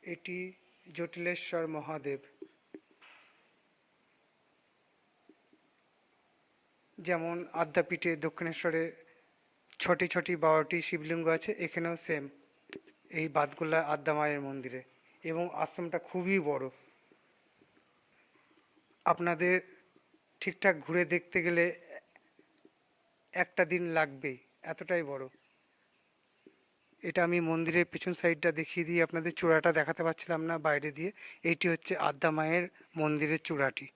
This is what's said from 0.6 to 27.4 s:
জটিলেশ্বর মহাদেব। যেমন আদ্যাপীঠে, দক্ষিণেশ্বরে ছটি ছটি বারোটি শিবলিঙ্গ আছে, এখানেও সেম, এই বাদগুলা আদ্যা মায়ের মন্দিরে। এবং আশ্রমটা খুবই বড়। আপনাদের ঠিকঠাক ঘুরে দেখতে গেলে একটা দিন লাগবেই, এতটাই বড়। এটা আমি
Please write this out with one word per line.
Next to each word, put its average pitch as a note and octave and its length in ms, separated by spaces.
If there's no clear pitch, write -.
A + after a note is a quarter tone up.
জটিলেশ্বর E3+ 680
মহাদেব। C#3+ 540
যেমন E3+ 540
আদ্যাপীঠে, E3+ 640
দক্ষিণেশ্বরে E3 680
ছটি F3 300
ছটি F3 280
বারোটি D#3 460
শিবলিঙ্গ D#3+ 460
আছে, E3 240
এখানেও E3+ 440
সেম, D3 320
এই D#3+ 180
বাদগুলা D#3 520
আদ্যা D3 340
মায়ের D3+ 260
মন্দিরে। C3 420
এবং E3 220
আশ্রমটা F3 360
খুবই F3+ 400
বড়। C#3+ 320
আপনাদের F3 560
ঠিকঠাক F#3+ 380
ঘুরে E3+ 260
দেখতে F3 380
গেলে E3+ 220
একটা F3+ 320
দিন E3+ 180
লাগবেই, D3 560
এতটাই E3 400
বড়। C#3 260
এটা E3+ 160
আমি F3 160